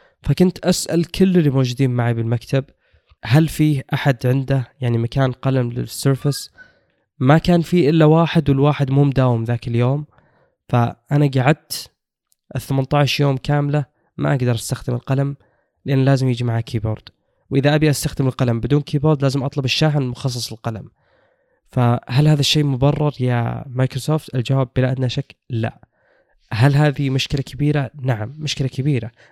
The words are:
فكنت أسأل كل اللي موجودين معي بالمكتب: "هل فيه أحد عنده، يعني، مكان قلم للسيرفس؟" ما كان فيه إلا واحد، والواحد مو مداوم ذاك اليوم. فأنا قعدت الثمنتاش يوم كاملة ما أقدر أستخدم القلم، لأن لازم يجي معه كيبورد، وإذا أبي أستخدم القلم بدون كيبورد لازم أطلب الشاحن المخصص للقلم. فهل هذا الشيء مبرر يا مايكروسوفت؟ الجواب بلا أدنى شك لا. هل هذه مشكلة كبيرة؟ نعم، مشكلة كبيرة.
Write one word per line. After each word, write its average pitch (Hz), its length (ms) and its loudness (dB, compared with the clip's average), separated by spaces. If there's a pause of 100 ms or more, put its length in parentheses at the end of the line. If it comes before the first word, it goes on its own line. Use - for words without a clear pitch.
(220)
فكنت 180 380 0
أسأل 170 460 0
كل 185 320 2
اللي 151 120 4
موجودين 131 420 0
معي 120 220 0
بالمكتب: 117 520 -2 (580)
"هل 151 240 4
فيه 151 360 0 (100)
أحد 135 340 0
عنده، 131 400 0 (140)
يعني، 120 160 0
مكان 127 340 0
قلم 127 400 -2
للسيرفس؟" 131 800 -4 (680)
ما 139 180 6
كان 175 240 2
فيه 156 280 2
إلا 160 160 6
واحد، 160 440 4
والواحد 139 420 2
مو 139 120 4
مداوم 127 400 0
ذاك 120 240 -4
اليوم. 123 380 0 (640)
فأنا 139 680 0
قعدت - 560 -2 (640)
الثمنتاش 135 640 0
يوم 139 180 2
كاملة 147 480 -2 (320)
ما 147 140 -2
أقدر 120 240 0
أستخدم - 380 -6
القلم، 139 420 -2 (500)
لأن 135 200 0
لازم 131 240 2
يجي 120 140 -2
معه 117 180 -2
كيبورد، 107 480 -6 (400)
وإذا 139 260 2
أبي 151 140 4
أستخدم 139 380 -2
القلم 120 320 0
بدون 131 220 0
كيبورد 147 400 0
لازم 135 220 0
أطلب 135 220 -4
الشاحن 151 320 0
المخصص 123 560 -4
للقلم. 110 360 -10 (800)
فهل 123 600 2
هذا 151 120 4
الشيء 147 240 0
مبرر 143 560 0
يا 120 480 -2
مايكروسوفت؟ 131 680 -4
الجواب 131 400 0
بلا 127 160 2
أدنى 127 180 -2
شك - 260 -8 (140)
لا. 113 380 -6 (640)
هل 135 240 4
هذه 143 340 0
مشكلة 135 320 -2
كبيرة؟ 147 500 -4 (100)
نعم، 110 360 -4
مشكلة 147 300 -4
كبيرة. 127 440 -4 (200)